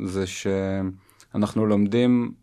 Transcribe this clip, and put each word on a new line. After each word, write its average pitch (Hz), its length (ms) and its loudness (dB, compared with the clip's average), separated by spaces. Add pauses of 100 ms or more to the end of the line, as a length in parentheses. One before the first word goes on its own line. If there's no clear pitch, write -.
זה 95 240 -2
שאנחנו 95 1400 -4
לומדים 117 640 2 (120)